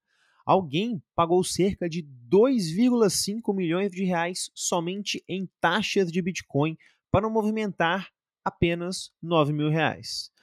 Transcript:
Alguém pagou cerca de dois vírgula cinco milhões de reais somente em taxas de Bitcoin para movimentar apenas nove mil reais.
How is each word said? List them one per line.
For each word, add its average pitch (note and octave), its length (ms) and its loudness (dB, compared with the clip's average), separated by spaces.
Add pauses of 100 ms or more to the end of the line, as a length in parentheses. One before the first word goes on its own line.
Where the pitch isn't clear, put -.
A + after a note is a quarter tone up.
(440)
Alguém F3+ 580 0 (120)
pagou E3+ 280 2
cerca F3 460 -2
de E3 140 -4
dois D#3+ 680 2
vírgula A#3 380 4
cinco G#3 460 -2
milhões F#3 360 0
de F#3 140 -4
reais F3+ 500 -2
somente F#3+ 720 -4
em F#3 220 -6 (140)
taxas F#3 500 0
de F3+ 80 0
Bitcoin D#3+ 560 -2 (340)
para G#3 180 2
movimentar G#3 840 -2 (340)
apenas F3 680 -2 (100)
nove D#3+ 300 4
mil D3+ 180 0
reais. C#3+ 600 -4 (120)